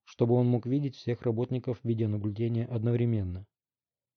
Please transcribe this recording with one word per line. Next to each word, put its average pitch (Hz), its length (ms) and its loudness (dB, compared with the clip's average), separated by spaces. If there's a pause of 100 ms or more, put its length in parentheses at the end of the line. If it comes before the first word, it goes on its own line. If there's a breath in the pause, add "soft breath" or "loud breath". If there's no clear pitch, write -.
чтобы 123 320 2
он 123 120 4
мог 123 180 2
видеть 139 320 -2
всех - 240 -4
работников 123 600 -2
видеонаблюдения 113 840 0
одновременно. 113 840 0 (680)